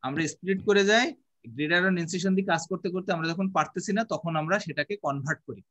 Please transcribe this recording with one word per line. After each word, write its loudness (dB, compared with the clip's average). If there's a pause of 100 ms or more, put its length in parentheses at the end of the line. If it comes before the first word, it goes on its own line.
আমরা -2
split -4
করে 6
যাই, 4 (340)
Grid -2
iron 4
incision 0
দিয়ে 2
কাজ 0
করতে -4
করতে -2
আমরা -2
যখন -2
পারতেছি 0
না, 0
তখন -4
আমরা 0
সেটাকে -4
convert -4
করি -12